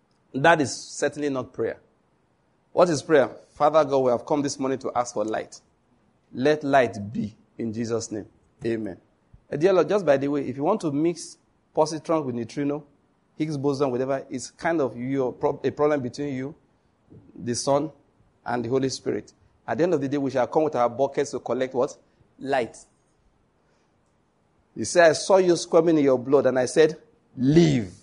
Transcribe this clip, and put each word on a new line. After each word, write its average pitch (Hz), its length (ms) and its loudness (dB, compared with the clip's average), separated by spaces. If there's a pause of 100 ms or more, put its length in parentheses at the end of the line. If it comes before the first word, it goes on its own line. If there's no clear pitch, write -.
(340)
That 160 280 4
is 120 140 -4
certainly 147 540 -4
not 127 220 -6
prayer. 113 260 -6 (920)
What 180 180 4
is 147 140 -2
prayer? 135 260 4 (240)
Father 151 300 4
God, 139 160 0
we 127 120 2
have 117 140 -2
come 147 160 0
this 139 160 -6
morning 131 220 -4
to 117 160 -8
ask - 180 -2
for 107 120 -2
light. - 340 -8 (720)
Let 151 320 0
light 113 480 0
be 120 240 -8 (220)
in 117 160 -6
Jesus' 113 380 -6
name. 104 160 -8 (360)
Amen. 110 340 -6 (540)
Uh, 143 60 -4
dear 185 160 2
Lord, 160 160 2
just 196 160 -2
by 143 100 4
the 139 120 -2
way, 143 200 -4
if 123 80 -6
you 139 80 -6
want 202 180 0
to 160 100 -4
mix 165 460 -4 (380)
positrons 156 480 -2
with 127 120 -6
neutrino, 143 500 -6 (500)
Higgs 156 220 -4
boson, 135 320 0
whatever, 131 400 -2
it's 131 220 -10
kind 165 300 -2
of 120 160 -2
your 127 340 -2
prob-, 139 340 -4
a 127 60 -2
problem 147 300 0
between 139 340 -8
you, 135 180 -8 (800)
the 113 220 -6
Son, 143 340 0 (560)
and 120 180 -4
the 117 60 -6
Holy 131 200 0
Spirit. 113 440 -6 (320)
At 110 120 -4
the 156 80 0
end 180 80 0
of 143 80 0
the 135 80 -4
day, 143 80 -2
we 135 120 -2
shall 123 160 0
come 156 180 0
with 147 120 -2
our 120 140 2
buckets 135 420 -2
to 123 80 -6
collect 127 340 -4
what? 135 220 -2 (420)
Light. 131 400 -4 (2000)
You 113 100 -8
say, 175 160 4
"I 156 120 8
saw 196 240 2
you 180 180 4
squirming 165 420 4
in 147 60 4
your 131 160 4
blood," 131 260 4
and 131 140 2
I 127 60 2
said, 160 320 4 (400)
"Leave." 135 540 4 (120)